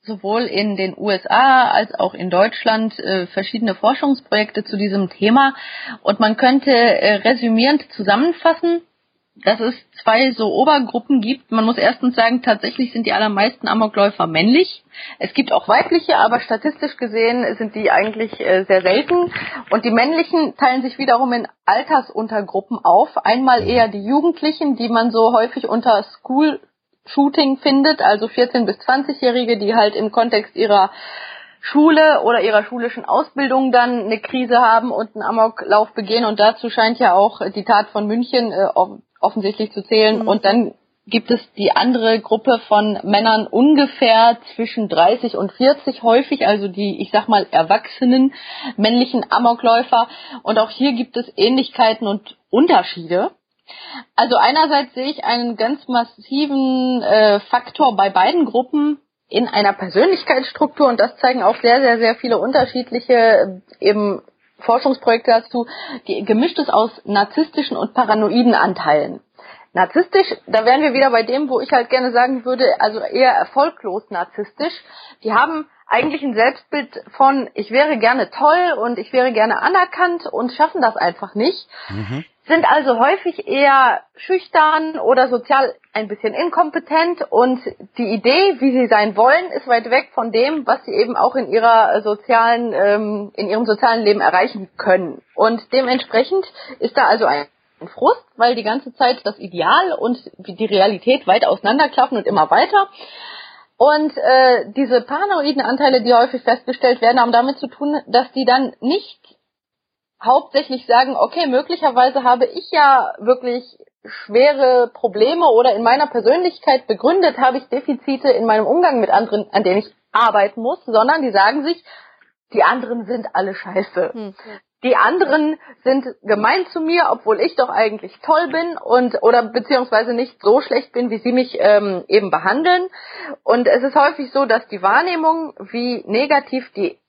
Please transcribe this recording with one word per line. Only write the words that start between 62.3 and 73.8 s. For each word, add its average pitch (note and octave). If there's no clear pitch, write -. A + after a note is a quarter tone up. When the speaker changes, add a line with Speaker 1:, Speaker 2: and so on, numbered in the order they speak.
Speaker 1:
unterschiedliche, B3+
äh, A3+
eben G#3
Forschungsprojekte A#3+
dazu, A#3
die -
gemischtes B3
aus A3
narzisstischen G#3
und -
paranoiden A3
Anteilen. D3+
Narzisstisch, D#4+
da A3
wären C4
wir C#4+
wieder C4+
bei A#3
dem, C4
wo B3+
ich C4
halt A#3+
gerne B3+
sagen B3
würde, B3
also G#3+
eher B3+
erfolglos A3